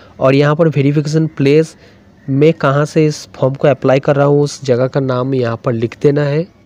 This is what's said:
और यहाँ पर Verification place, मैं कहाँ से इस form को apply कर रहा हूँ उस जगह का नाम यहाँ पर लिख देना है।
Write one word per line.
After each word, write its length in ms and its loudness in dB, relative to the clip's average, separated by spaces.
और 160 2
यहाँ 200 2
पर 120 2
Verification 600 0
place, 480 0
मैं 240 2
कहाँ 320 0
से 200 0
इस 300 -4
form 200 -2
को 120 -2
apply 320 2
कर 160 0
रहा 100 2
हूँ 160 2
उस 240 -6
जगह 220 0
का 120 -4
नाम 340 -2
यहाँ 300 -2
पर 100 -2
लिख 280 -4
देना 200 2
है। 260 -4